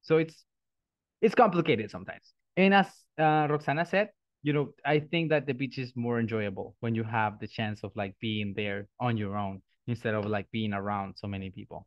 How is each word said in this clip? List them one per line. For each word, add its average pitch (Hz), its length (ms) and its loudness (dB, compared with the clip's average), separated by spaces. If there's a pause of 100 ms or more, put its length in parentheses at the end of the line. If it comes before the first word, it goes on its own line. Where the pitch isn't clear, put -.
So 160 160 2
it's, 160 260 -2 (760)
it's 220 140 4
complicated 160 560 4
sometimes. - 420 -14 (240)
And 190 160 6
as, 196 140 6 (320)
uh, 156 280 4
Roxana 147 380 0
said, 202 240 0 (320)
you 143 120 0
know, 143 200 0 (100)
I 151 180 2
think 165 280 -2
that 147 160 2
the 143 80 -2
beach 127 240 -4
is 123 180 -6
more 120 240 0
enjoyable 104 600 -2
when 117 160 -2
you 113 80 0
have 110 360 -2
the 110 80 -12
chance 107 360 -6
of, 101 120 -8
like, 101 240 -4
being 107 360 -4
there 101 320 -4 (120)
on 120 180 0
your 104 200 -4
own 95 240 -6 (240)
instead 117 300 -2
of, 104 100 0
like, 104 260 -4
being 110 220 -2
around 98 440 -4
so 104 100 -10
many 95 240 -6
people. 101 360 -16